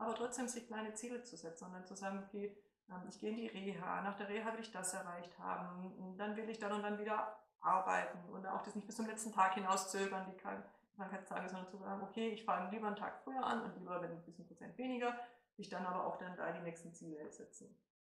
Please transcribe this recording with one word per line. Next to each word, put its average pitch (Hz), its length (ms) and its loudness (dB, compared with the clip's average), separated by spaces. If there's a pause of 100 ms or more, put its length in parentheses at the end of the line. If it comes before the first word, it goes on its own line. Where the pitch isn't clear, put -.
aber 226 160 2
trotzdem 240 320 0
sich - 180 -4
kleine 214 280 -2
Ziele 240 280 -4
zu - 140 -12
setzen 165 300 -8
und 185 80 -8
dann 185 120 -8
zu 202 80 -10
sagen, 196 320 -2
„Okay, 202 300 -4 (340)
ähm, 185 180 -6
ich - 120 -10
gehe 214 100 0
in 220 60 0
die 226 120 -2
Reha, 180 540 0
nach 196 140 2
der 202 120 -2
Reha 220 240 0
will 226 80 -2
ich 220 120 -8
das 185 220 -2
erreicht 175 440 -6
haben, 180 600 -2
und 185 200 -6
dann 208 180 0
will 220 140 -2
ich 214 80 -4
dann 208 140 2
und 202 100 2
dann 208 160 2
wieder 214 380 2 (240)
arbeiten“, 180 580 6 (120)
und 190 160 -4
auch - 160 0
das 208 120 -4
nicht 208 120 -4
bis 220 100 -8
zum 220 100 2
letzten 220 260 -2
Tag 190 220 10
hinauszögern, 190 760 4
die - 60 -10
Krank-, 196 280 -4 (320)
Krankheitstage, 190 520 -2
sondern 185 200 -4
zu 202 100 -10
sagen, 196 240 -4
„Okay, 226 280 0
ich 208 140 -4
fange 190 260 4
lieber 214 180 0
einen 202 80 0
Tag - 280 -4
früher 262 200 0
an 233 180 4
und - 160 -4
lieber 180 220 -2
mit 170 100 -2
ein 165 140 -8
bisschen - 240 -14
Prozent - 300 -12
weniger“, 247 360 2 (420)
sich - 120 -6
dann 185 180 0
aber 180 200 2
auch 175 120 0
dann 180 180 -6
da 165 160 0
die 175 100 -4
nächsten 170 320 -6
Ziele 156 360 -8
setzen. - 480 -14 (240)